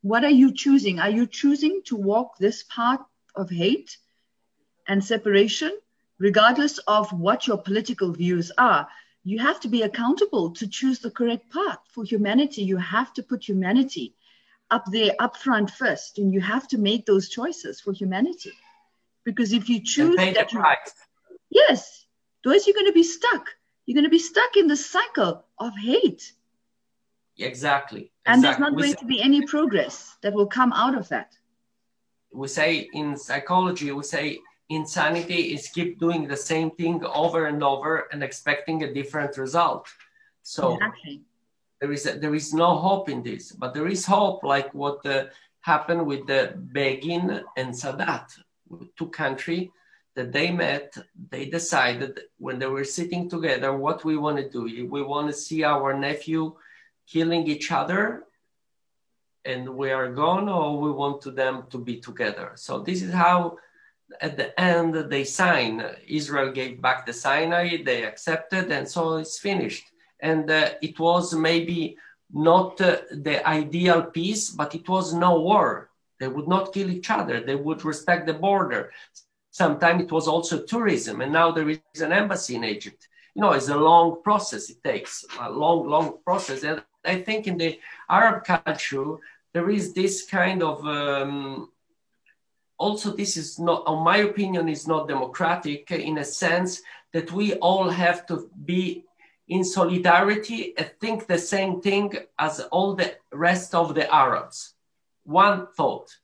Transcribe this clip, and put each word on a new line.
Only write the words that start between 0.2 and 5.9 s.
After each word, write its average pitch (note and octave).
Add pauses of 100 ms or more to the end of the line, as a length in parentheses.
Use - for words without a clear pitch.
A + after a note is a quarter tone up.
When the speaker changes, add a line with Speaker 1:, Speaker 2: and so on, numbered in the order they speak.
Speaker 1:
are D4 (120)
you C4+
choosing? G3+
Are G3
you A#3
choosing D4
to A#3
walk G#3
this G#3
path A#3+ (340)
of F#3+
hate F3+ (920)
and G3
separation, A3 (420)